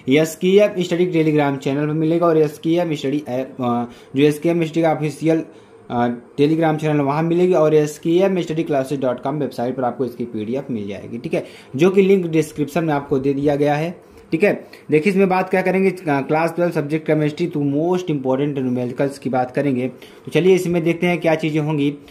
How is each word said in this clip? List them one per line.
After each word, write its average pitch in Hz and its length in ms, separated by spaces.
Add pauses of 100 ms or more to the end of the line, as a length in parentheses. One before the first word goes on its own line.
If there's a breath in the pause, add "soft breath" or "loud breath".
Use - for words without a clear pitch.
एसकेएम 185 760
Study 175 240
Telegram 151 500
चैनल 139 300
पर 151 60
मिलेगा 160 340
और 160 120
एसकेएम 165 560
Study 143 340
ऐप, 127 320
अ, 120 240 (320 loud breath)
जो 135 60
एसकेएम 160 420
स्टडी 160 180
का 165 100
official, 156 500 (480 loud breath)
अ, 120 160 (340)
Telegram 156 360
channel 151 240
वहाँ 143 220
मिलेगी 175 320
और 156 200
एसकेएम 170 640
स्टडी 160 220
क्लासेज 139 380
dot 123 200
com 156 180
website 123 380
पर 131 80
आपको 120 200
इसकी 120 200
पीडीएफ़ 113 480
मिल 101 160
जाएगी, 101 300
ठीक 156 160
है, 160 100 (320 loud breath)
जो 170 140
कि 196 120
link 190 240
description 156 580
में 156 100
आपको 139 240
दे 135 160
दिया 143 220
गया 147 180
है, 156 160 (420 loud breath)
ठीक 165 120
है। - 220 (240 loud breath)
देखिए 156 200
इसमें 190 180
बात 185 220
क्या 185 120
करेंगे, 190 280
अ, 180 40 (140)
क्लास 151 460
twelve 175 180
subject 156 340
chemistry, 151 400
तो 156 140
most 165 500
important 139 480
numericals 123 600
की 131 120
बात 127 200
करेंगे। 131 380
तो - 420
चलिए 180 240
इसमें 175 300
देखते 170 220
हैं 175 140
क्या 165 140
चीज़ें 156 260
होंगी, 147 340 (160 loud breath)